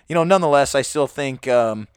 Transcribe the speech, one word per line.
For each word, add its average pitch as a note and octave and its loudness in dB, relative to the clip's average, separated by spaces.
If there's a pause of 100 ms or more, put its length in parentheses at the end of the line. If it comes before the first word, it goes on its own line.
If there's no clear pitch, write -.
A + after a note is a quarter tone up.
you D#3+ -6
know, E3+ 2
nonetheless, D#3 2
I C3+ 2
still C#3+ -2
think, C3+ -8
um, A2+ 0